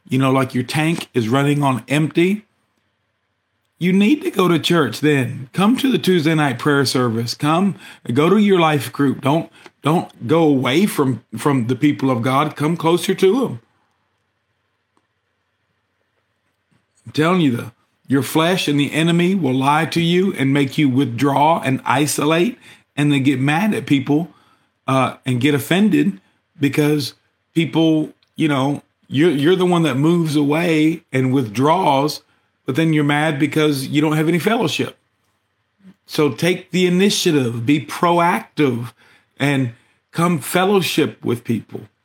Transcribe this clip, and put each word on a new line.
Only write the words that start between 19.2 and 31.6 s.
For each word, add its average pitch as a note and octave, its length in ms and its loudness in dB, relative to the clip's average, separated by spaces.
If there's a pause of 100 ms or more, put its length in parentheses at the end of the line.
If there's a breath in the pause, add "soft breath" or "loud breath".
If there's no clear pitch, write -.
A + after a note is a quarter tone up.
will C#3 220 -2
lie D3 300 0
to - 140 -4
you F3 360 0
and C3+ 180 0
make C#3+ 240 -2
you D3+ 100 4
withdraw C3+ 720 0
and C3 220 -2
isolate, D3+ 760 0 (360 loud breath)
and D3 160 0
then C#3 120 0
get C3 160 0
mad D#3+ 340 0
at - 140 -6
people, C#3+ 440 0 (540 soft breath)
uh, C3 400 -2
and B2 160 -2
get D3 140 2
offended E3+ 680 0 (380)
because D3 560 0 (400)
people, D#3 580 0 (220)
you D#3 120 0
know, C#3 360 -2 (240)
you're, D#3 240 2
you're D3 240 2
the F3+ 100 0
one F3 160 2
that C#3+ 140 0
moves D#3 400 2
away D#3 640 0 (100)
and C3 220 0
withdraws, C#3 880 0 (460)